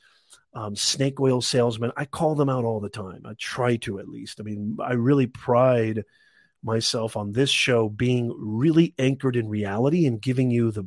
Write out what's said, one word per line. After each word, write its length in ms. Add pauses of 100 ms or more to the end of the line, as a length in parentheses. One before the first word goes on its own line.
(540)
um, 220
snake 460
oil 200
salesmen. 540
I 100
call 300
them 140
out 160
all 160
the 80
time. 360
I 120
try 400
to, 220
at 100
least. 320
I 20
mean, 400
I 100
really 340
pride 760 (600)
myself 520
on 160
this 180
show 380
being 500
really 600
anchored 400
in 100
reality 580
and 160
giving 300
you 200
the 160